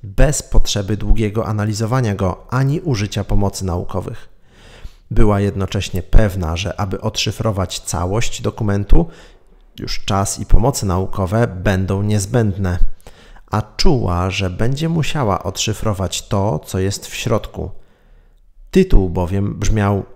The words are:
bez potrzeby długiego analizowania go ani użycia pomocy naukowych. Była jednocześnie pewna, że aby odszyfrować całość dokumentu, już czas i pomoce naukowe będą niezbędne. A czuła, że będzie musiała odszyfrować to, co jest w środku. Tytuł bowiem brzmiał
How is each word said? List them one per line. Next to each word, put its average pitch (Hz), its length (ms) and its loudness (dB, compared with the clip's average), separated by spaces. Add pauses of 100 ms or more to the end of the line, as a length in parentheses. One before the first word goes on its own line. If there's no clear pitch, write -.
bez 127 400 2
potrzeby 104 540 2
długiego 104 480 0
analizowania 107 720 -2
go 92 340 -4
ani 135 300 0
użycia 104 440 -4
pomocy 98 420 0
naukowych. 92 640 -6 (840)
Była 104 280 6
jednocześnie 98 640 -4
pewna, 92 540 4
że 95 220 -6
aby 98 220 -4
odszyfrować 104 800 -4
całość - 640 -2
dokumentu, 104 680 4 (720)
już - 260 -6
czas 98 340 -2
i 104 60 -8
pomoce 123 400 4
naukowe 95 640 -2
będą 95 540 -2
niezbędne. 101 800 -2 (720)
A 107 100 0
czuła, 95 680 0
że 95 200 -4
będzie 139 400 -2
musiała 147 540 -2
odszyfrować 98 840 -6
to, 107 380 -2
co - 140 -6
jest 95 280 -4
w - 80 -16
środku. - 560 -4 (1000)
Tytuł 147 380 4
bowiem 98 500 -4
brzmiał 104 440 0 (120)